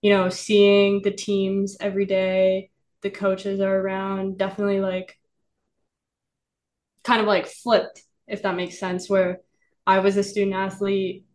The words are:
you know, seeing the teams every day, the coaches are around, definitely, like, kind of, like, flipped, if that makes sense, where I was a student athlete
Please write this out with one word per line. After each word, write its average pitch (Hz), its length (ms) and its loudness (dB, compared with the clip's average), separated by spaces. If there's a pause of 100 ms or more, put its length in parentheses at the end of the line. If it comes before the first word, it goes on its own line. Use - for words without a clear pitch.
you 208 100 4
know, 190 180 4
seeing 202 720 4
the 202 100 0
teams 196 680 -2
every 196 260 -2
day, 190 640 0 (320)
the 196 80 -4
coaches 196 500 -2
are 190 160 0
around, 190 600 -4
definitely, 196 440 -2
like, 185 360 -6 (1900)
kind 226 180 2
of, 208 60 0
like, 196 200 2
flipped, - 560 -2 (240)
if 202 160 -10
that 190 120 -2
makes 175 240 -8
sense, 185 300 -6
where 185 300 0 (480)
I 190 120 4
was 196 180 2
a 202 60 0
student 196 320 -2
athlete 190 800 -4